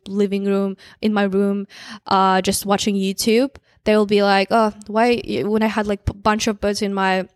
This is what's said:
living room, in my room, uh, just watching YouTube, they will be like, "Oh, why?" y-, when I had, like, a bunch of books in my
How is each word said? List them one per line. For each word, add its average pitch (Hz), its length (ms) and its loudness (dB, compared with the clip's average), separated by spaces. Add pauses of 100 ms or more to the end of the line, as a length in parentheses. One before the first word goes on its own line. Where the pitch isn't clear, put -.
living 196 380 -2
room, 196 320 -2 (240)
in 214 120 0
my 202 100 2
room, 202 440 0 (380)
uh, 190 360 2
just 190 240 -2
watching 202 300 0
YouTube, 214 640 0 (260)
they 214 140 2
will 214 80 2
be 202 180 2
like, 196 260 2
"Oh, 220 240 2 (140)
why?" 226 400 0
y-, 131 160 -2
when 214 180 0
I 220 60 2
had, 208 200 -4
like, 202 220 -4
a - 40 -4
bunch 214 340 -2
of 208 120 -2
books 202 220 -2
in 196 120 -4
my 190 420 -2